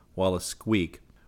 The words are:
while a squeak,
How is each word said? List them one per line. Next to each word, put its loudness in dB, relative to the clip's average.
while 2
a -2
squeak, -2